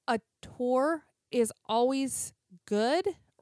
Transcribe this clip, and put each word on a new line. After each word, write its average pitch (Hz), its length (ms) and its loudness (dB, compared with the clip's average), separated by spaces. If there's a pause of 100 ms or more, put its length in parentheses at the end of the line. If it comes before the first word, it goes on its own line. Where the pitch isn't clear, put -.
a 233 120 0 (220)
tour 262 640 -2 (260)
is 233 220 0 (140)
always 254 680 0 (320)
good 254 420 0 (340)